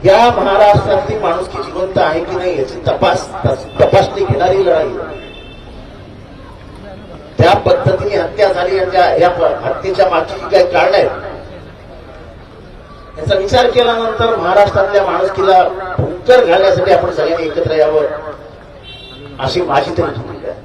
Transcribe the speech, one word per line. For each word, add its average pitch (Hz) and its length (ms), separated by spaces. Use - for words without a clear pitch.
या 220 260
महाराष्ट्रातली 202 880
माणुसकी 180 440
जिवंत 190 360
आहे - 260
की 185 120
नाही 180 220
याची - 280
तपास-, - 420
तपासणी - 440
घेणारी 185 420
लढाई. 160 220
त्या 170 200
पद्धतीने 196 580
हत्या 190 360
झाली 180 260
आणि 180 120
त्या, 180 160
या 170 120
प-, 165 260
हत्येच्या 185 460
मागची 160 240
जी - 160
काही 190 220
कारणं 180 240
आहेत, 143 140
याचा 170 160
विचार 240 360
केल्यानंतर 226 680
महाराष्ट्रातल्या 196 680
माणुसकीला 185 600
भुंकर 214 460
घालण्यासाठी 190 480
आपण 180 180
सगळ्यांनी 165 360
एकत्र 156 280
यावं, 151 300
अशी 135 240
माझी 143 280
तरी - 280
भूमिका - 320
आहे. - 140